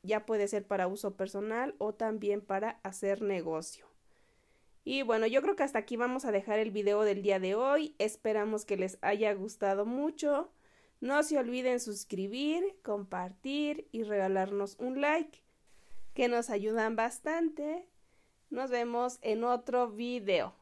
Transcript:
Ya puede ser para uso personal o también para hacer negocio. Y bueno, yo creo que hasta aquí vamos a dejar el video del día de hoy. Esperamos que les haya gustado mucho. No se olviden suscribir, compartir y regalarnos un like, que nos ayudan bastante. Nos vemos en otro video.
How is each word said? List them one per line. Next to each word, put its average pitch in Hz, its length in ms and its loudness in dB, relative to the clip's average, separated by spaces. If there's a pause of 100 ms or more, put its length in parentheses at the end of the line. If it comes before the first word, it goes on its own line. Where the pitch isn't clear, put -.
Ya 214 220 0
puede 208 220 2
ser 208 180 -2
para 185 220 0
uso 196 280 -4
personal 214 640 -4
o 208 140 -2
también 208 480 0
para 202 420 -4
hacer 196 400 -2
negocio. 170 640 -4 (960)
Y 269 180 -2
bueno, 226 260 2
yo 262 140 4
creo 392 120 2
que 330 80 0
hasta 277 160 0
aquí 226 180 -4
vamos 254 280 0
a 233 80 0
dejar 208 260 2
el 220 140 0
video 208 300 2
del 202 200 2
día 196 160 4
de 185 160 0
hoy. 285 460 2
Esperamos 214 640 0
que 202 120 0
les 190 240 -4
haya 208 320 2
gustado 202 540 0
mucho. 294 640 0 (500)
No 285 220 2
se 302 160 2
olviden 247 400 0
suscribir, 240 840 -2 (180)
compartir 208 1120 -4
y 226 100 -4
regalarnos 196 760 0
un 254 200 -2
like, 302 380 0 (760)
que 240 120 2
nos 240 240 0
ayudan 220 460 0
bastante. 311 880 -2 (640)
Nos 254 220 -4
vemos 240 500 0
en 220 220 0
otro 247 440 2
video. 208 720 0